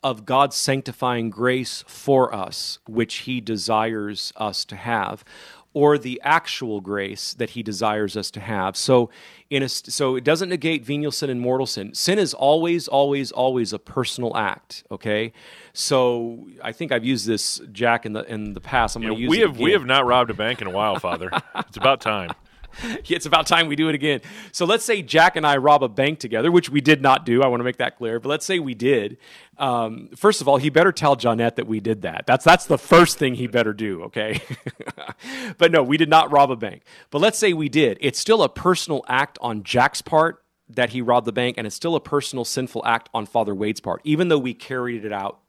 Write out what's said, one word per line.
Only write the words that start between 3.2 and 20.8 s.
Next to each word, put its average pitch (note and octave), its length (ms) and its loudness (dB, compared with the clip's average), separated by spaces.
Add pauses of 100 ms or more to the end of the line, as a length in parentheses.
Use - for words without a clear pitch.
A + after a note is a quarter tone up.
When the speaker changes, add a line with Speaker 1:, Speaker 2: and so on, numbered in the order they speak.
Speaker 1:
desires G#2+ 960 -4
us G#2+ 280 -6
to - 120 -16
have, G#2+ 480 -4 (500)
or D3 220 6
the C3 260 -6
actual C3 600 -2
grace G2+ 500 -6
that - 180 -6
he A#2+ 120 -10
desires G#2+ 520 -2
us G#2 160 -6
to G#2+ 100 -16
have. F#2+ 360 -4
So, B2 320 4 (400)
in C#3 140 -2
a C3 80 -4
st-, - 220 -10
so C3 240 -2
it B2+ 80 -6
doesn't E3 260 2
negate D#3+ 340 -4
venial C#3+ 280 -4
sin C#3 180 -4
and B2 100 -4
mortal B2+ 260 0
sin. G#2 280 -8
Sin G3 240 0
is F3+ 160 0
always, E3 540 2
always, C#3 440 0
always B2+ 400 0
a G#2 60 -8
personal - 580 -4
act, - 540 -4
okay? G#2+ 420 -4 (400)
So A#2+ 760 0 (160)
I A2+ 100 -8
think D3+ 200 -6
I've A#2 140 0
used A#2+ 200 0
this, - 340 -2 (100)
Jack, A#2 340 0
in G#2+ 80 -8
the, G#2+ 120 -6
in G#2+ 280 -10
the G2 80 -12
past. A#2 360 0
I'm A#2 60 -8
gonna A2 120 -2
Speaker 2:
Yeah, A2+ 60 -6
Speaker 1:
use B2 100 0
Speaker 2:
we F3+ 80 4
Speaker 1:
it A3+ 80 4
Speaker 2:
have, C3+ 120 -2
we C#3 120 2
Speaker 1:
again. G3 100 4
Speaker 2:
have B2 60 -12
not C3 180 4
robbed A#2+ 260 4
a G#2+ 40 -2
bank A2 260 -4
in G#2 60 -8
a F#2 60 -6
while, G2+ 260 0